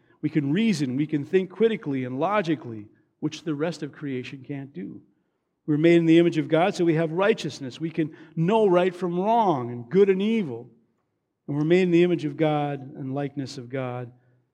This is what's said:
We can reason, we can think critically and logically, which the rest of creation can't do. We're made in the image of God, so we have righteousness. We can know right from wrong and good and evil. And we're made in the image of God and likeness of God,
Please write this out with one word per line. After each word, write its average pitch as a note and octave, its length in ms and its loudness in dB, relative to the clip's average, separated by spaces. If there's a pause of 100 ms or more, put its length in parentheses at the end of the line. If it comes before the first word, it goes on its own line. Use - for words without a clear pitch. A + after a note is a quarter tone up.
(220)
We D3+ 80 -2
can C#3+ 240 0
reason, D#3+ 420 0
we D3+ 120 -2
can C#3+ 180 -4
think F#3+ 240 0
critically D#3 560 -2
and B2+ 140 -8
logically, D#3 680 -4 (340)
which - 220 -6
the D#3 120 -4
rest D#3+ 280 -6
of C#3 80 -10
creation C3 560 -10
can't C#3 260 -12
do. F3 280 -14 (680)
We're D3+ 100 2
made E3+ 200 6
in E3+ 80 4
the D#3+ 120 8
image E3+ 200 4
of C#3+ 100 -2
God, D#3+ 260 2
so F3+ 120 0
we E3 100 4
have D#3+ 160 0
righteousness. E3+ 680 -2
We D#3+ 120 -6
can D#3 240 -4 (200)
know G#3 300 2
right F3+ 300 4
from F3 240 -4
wrong F#3+ 500 0
and A#2+ 180 -10
good F#3+ 220 4
and F#3+ 120 0
evil. E3 460 -2 (800)
And C#3+ 80 -4
we're D3+ 100 0
made F3+ 180 4
in F3+ 80 2
the E3+ 120 6
image E3+ 220 0
of C#3+ 120 -8
God D3 420 0 (160)
and C3 180 -8
likeness C#3 460 -8
of A#2+ 100 -16
God, B2 420 -8 (420)